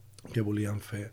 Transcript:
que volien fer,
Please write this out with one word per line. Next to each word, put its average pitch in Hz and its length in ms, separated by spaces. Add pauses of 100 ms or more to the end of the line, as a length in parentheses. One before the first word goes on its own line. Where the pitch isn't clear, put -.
(320)
que 120 100
volien 104 380
fer, 104 340